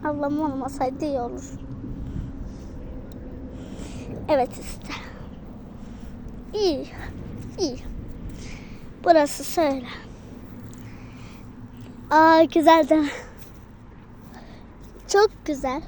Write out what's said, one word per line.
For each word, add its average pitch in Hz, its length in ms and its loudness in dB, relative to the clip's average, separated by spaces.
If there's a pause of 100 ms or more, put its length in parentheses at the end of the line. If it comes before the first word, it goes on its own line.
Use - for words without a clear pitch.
Ablam 294 360 0
olmasaydı 269 640 -2
iyi 277 140 0
olur. 247 240 -6 (2750)
Evet 269 200 4 (100)
işte. - 340 -10 (1600)
İyi, 330 340 2 (720)
iyi. 277 200 0 (1200)
Burası 302 400 6
şöyle. 277 420 0 (2250)
Aa, 320 320 12
güzel 320 460 8
değil 311 120 8
mi? 285 80 2 (2000)
Çok 403 220 8 (160)
güzel. 269 420 -2